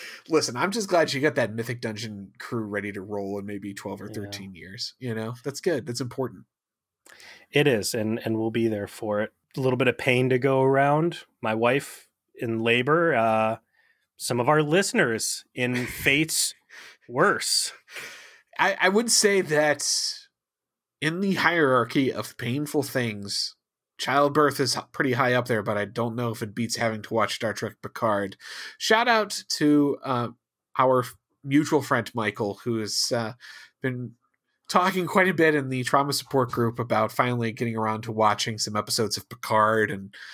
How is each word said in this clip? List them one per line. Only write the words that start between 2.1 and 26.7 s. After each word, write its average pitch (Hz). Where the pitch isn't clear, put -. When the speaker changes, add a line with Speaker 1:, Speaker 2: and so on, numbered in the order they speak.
Speaker 1:
crew 113
ready 101
to 101
roll 101
in 101
maybe 101
twelve 98
or 104
Speaker 2:
Yeah. -
Speaker 1:
thirteen 101
years. 92
You 123
know, 110
that's 143
good. 147
That's 120
important. 123
Speaker 2:
It 143
is, 107
and, 110
and 110
we'll 113
be 113
there 104
for 104
it. 107
A -
little 131
bit 127
of 120
pain 127
to 127
go 135
around. 143
My 113
wife 120
in 113
labor, 143
uh, 110
some -
of 123
our 151
listeners 151
in 123
Speaker 1:
<laughs> 123
Speaker 2:
fates 139
worse. 143
Speaker 1:
I, 185
I 180
would 220
say 202
that 147
in 165
the 196
hierarchy 135
of -
painful 143
things, 104
childbirth 143
is 131
h-, -
pretty 135
high 123
up 123
there, 113
but 107
I 104
don't 113
know 120
if 107
it 104
beats 117